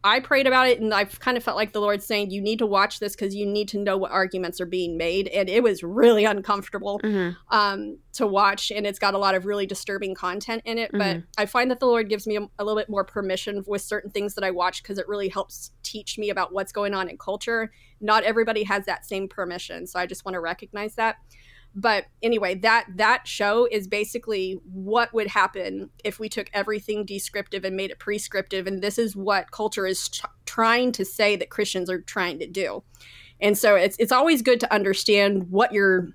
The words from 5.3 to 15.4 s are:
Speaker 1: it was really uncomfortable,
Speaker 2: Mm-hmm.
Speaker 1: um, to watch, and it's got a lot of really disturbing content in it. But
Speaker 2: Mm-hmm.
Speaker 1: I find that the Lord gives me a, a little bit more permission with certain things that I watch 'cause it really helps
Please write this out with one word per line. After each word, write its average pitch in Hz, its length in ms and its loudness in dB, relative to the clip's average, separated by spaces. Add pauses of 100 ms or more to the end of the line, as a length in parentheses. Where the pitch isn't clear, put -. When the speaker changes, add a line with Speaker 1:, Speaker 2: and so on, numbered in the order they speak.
Speaker 1:
it 208 140 4
was 214 220 2
really 214 420 6
uncomfortable, 202 800 -2
Speaker 2:
Mm-hmm. 190 520 -2
Speaker 1:
um, 208 440 0 (140)
to - 120 0
watch, 202 460 2
and 208 160 -2
it's 202 100 -4
got 196 160 2
a 196 60 0
lot 196 160 4
of 185 100 -2
really 202 220 -2
disturbing 196 480 -6
content 208 500 -6
in 226 140 -4
it. 226 120 -4
But 196 260 0
Speaker 2:
Mm-hmm. - 20 -6 (180)
Speaker 1:
I 208 80 2
find 247 240 2
that 247 100 -2
the 269 60 0
Lord 233 240 4
gives 202 160 -2
me 214 120 -2
a, 208 40 -2 (160)
a 208 80 -6
little 214 160 0
bit - 80 -6
more 196 140 0
permission 196 640 -4
with 202 160 -4
certain 208 260 -6
things 202 240 -4
that 202 100 -6
I 190 60 0
watch 180 340 -2
'cause 196 140 -8
it 190 100 -6
really 202 220 -4
helps - 400 -8 (140)